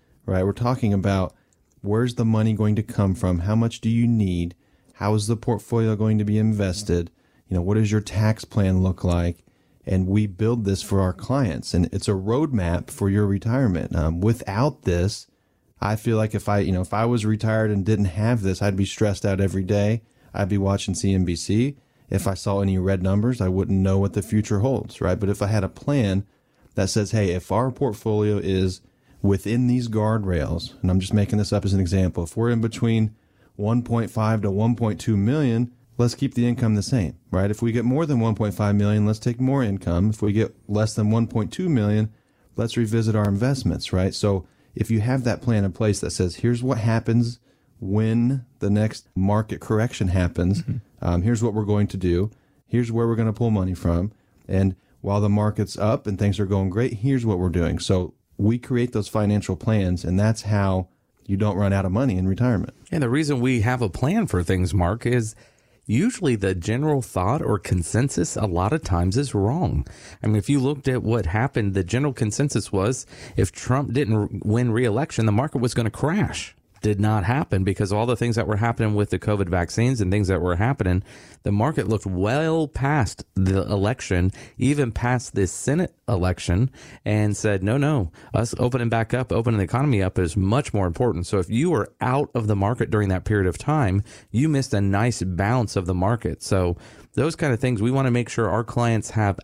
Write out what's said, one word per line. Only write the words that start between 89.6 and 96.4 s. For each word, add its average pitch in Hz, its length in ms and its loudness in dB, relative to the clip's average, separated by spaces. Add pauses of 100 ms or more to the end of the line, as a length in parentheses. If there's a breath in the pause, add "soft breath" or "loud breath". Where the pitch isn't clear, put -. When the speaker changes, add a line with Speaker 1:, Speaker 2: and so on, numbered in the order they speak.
Speaker 3:
economy 120 380 0
up 92 160 -2
is 87 180 0
much 101 380 0
more 98 140 0
important." 87 400 -2
So 104 100 -2
if 92 140 -2
you 135 180 0
were 131 320 -2
out 131 320 -2
of 110 140 -2
the 107 80 2
market 104 340 0
during 104 200 2
that 92 160 -2
period 101 220 2
of 82 120 -2
time, 113 420 0 (300 loud breath)
you 139 180 2
missed 135 240 0
a 101 80 2
nice 101 400 0
bounce 98 540 0
of 92 100 -2
the 92 80 0
market. 90 480 -2